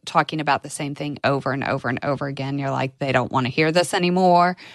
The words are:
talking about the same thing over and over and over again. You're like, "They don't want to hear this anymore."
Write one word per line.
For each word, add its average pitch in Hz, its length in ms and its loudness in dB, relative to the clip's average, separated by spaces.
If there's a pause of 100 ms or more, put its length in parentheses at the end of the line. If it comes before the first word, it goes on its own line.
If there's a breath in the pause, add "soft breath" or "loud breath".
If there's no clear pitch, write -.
talking 156 360 0
about 143 220 0
the 143 80 -12
same 147 240 -6
thing 147 280 -8
over 135 280 0
and 135 120 -2
over 135 240 -2
and 123 160 -2
over 143 220 -2
again. 139 320 -4
You're 135 140 -2
like, 131 260 -4
"They 135 140 -2
don't 127 200 0
want 127 140 0
to 123 60 -2
hear 156 200 2
this 170 220 2
anymore." 180 640 4 (180 loud breath)